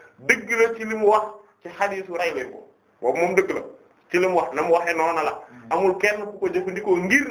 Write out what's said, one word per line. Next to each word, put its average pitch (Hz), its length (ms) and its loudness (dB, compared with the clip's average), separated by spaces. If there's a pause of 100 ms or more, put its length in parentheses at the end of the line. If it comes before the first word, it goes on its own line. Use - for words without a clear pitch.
(200)
dëgg - 320 0
la 226 260 4
ci 220 80 -8
li 220 100 -6
mu 214 140 2
wax 214 160 4 (380)
ci 170 60 -14 (100)
hadithu 190 380 -4
rey 170 180 -2
leen 127 180 -6
ko, - 160 -18 (320)
boobu 127 180 0
moom 180 160 0
dëgg 185 160 2
la 139 120 -6 (480)
ci 175 80 2
li 180 80 4
mu 185 100 0
wax, 160 180 0
na 147 80 -2
mu 170 100 4
waxee 170 220 2
noonu 160 300 0
la. - 160 -4 (300)
Amul 185 280 2
kenn 208 280 0
ku 208 120 -12
ko 190 100 -2
jëfandikoo 185 480 0
ngir 233 340 2